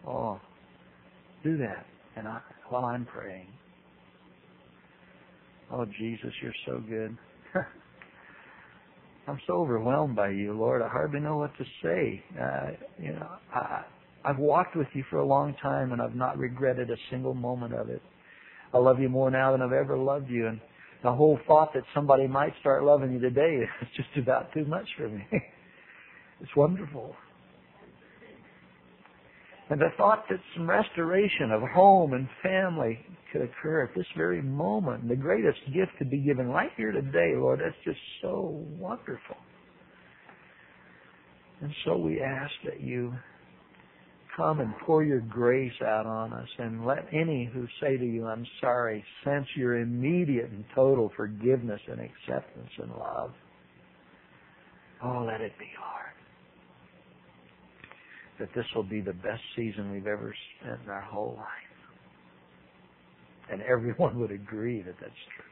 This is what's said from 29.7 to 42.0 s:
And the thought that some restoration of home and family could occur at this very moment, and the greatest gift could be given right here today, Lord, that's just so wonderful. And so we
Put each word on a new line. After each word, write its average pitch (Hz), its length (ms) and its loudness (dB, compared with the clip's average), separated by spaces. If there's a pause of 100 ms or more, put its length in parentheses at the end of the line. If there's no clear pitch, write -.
And 147 100 2
the 165 160 6
thought 214 320 4
that 190 80 -2 (180)
some 170 140 -4
restoration 185 840 2
of 107 120 2
home 180 500 8
and 127 160 -2 (140)
family 170 600 0 (280)
could 151 100 -2
occur 151 440 -2
at - 100 -12
this 180 100 -2 (100)
very 165 280 0
moment, 143 580 -2
and 117 80 -4
the 123 60 2
greatest 170 420 2 (160)
gift 185 240 0
could 131 140 -2
be 143 80 0
given 131 300 2
right 185 280 0
here 214 140 -2
today, 160 440 2
Lord, - 240 2
that's - 240 -4
just 170 140 -4 (240)
so - 420 -4 (140)
wonderful. 185 600 -10 (2250)
And 147 120 -8 (120)
so 170 120 2
we 160 240 0